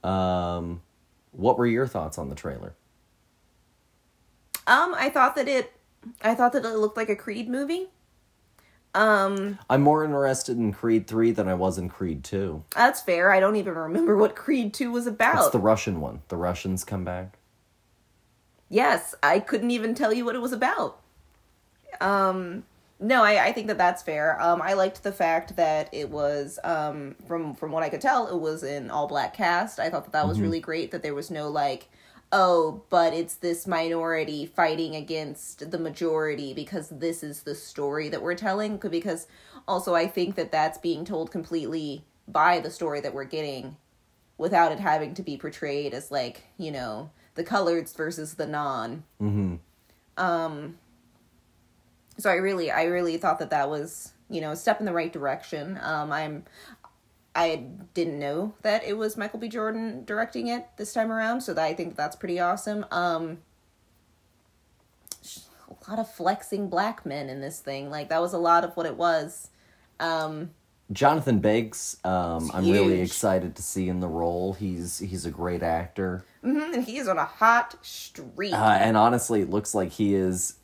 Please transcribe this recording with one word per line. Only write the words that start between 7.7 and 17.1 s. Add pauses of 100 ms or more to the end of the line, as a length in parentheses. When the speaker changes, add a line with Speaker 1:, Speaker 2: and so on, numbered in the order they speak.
Speaker 2:
Um, (100)
Speaker 1:
I'm
more
interested
in
Creed
three
than
I
was
in
Creed
two. (120)
Speaker 2:
That's
fair.
I
don't
even
remember
what
Creed
two
was
about.
Speaker 1:
It's
the
Russian
one.
The
Russians
come
back. (1300)